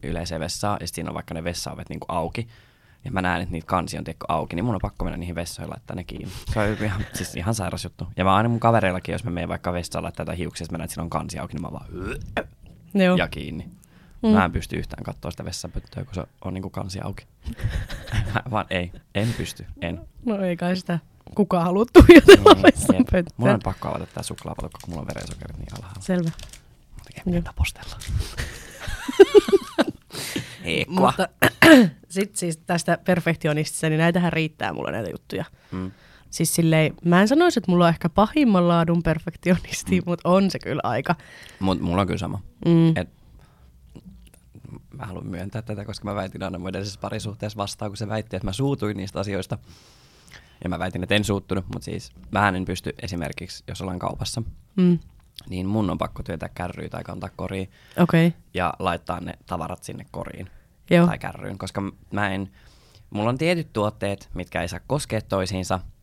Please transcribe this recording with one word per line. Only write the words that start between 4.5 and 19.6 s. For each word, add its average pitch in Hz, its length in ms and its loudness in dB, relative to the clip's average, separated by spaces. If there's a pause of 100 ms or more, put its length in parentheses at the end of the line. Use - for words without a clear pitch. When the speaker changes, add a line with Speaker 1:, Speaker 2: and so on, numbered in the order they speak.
Speaker 1:
niin 90 80 -2
mun 120 100 -2
on 92 80 -4
pakko 101 220 -6
mennä 80 120 -4
niihin 87 180 -8
vessoihin 85 360 -8
laittaa - 260 -12
ne 87 80 -10
kiinni. - 240 -12 (240)
Se 110 80 0
on 107 240 2
ihan, 107 260 -2
<laughs> - 40 -20
siis - 220 -8
ihan 104 180 -2
sairas 90 300 -6
juttu. - 220 -10 (100)
Ja 92 80 0
mä 95 100 4
aina 107 140 4
mun 117 120 0
kavereillakin, 98 520 2
jos 87 120 -6
mä - 60 -4
menen 85 180 -6
vaikka 87 240 -6
vessaan 87 320 -6
laittaa 82 200 -8
jotain 80 140 -6
hiuksia, 82 260 -8
sit 80 80 -10
mä 82 60 -6
näen, 82 60 -6
että 82 100 -10
siinä 82 100 -6
on 85 60 -8
kansi 78 280 -6
auki, - 160 -10
niin 78 80 -6
mä - 100 -8
vaan - 140 -12 (1080)
Speaker 2:
Joo. 185 220 4
Speaker 1:
ja 87 120 2
kiinni. - 400 -10 (540)
Speaker 2:
Mm. 226 60 2
Speaker 1:
Mä 196 160 8
en - 80 0
pysty - 240 -4
yhtään - 280 -8
kattoo - 260 -10
sitä - 140 -10
vessapönttöä, - 600 -10
kun - 100 -16
se 92 80 -6 (220)
on 95 100 -6
niinku 95 160 -8
kansi 95 300 -8
auki. - 260 -10 (520)
<laughs> - 560 -4
Mä - 160 0
vaan 107 200 -2
ei, 90 220 -4 (220)
en 104 220 0
pysty, - 300 -10 (140)